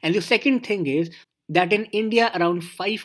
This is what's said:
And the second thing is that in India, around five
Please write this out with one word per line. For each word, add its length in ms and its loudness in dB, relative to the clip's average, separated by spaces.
And 120 0
the 80 2
second 420 2
thing 220 -2
is 240 0
that 240 2
in 140 2
India, 480 0
around 280 0
five 420 -6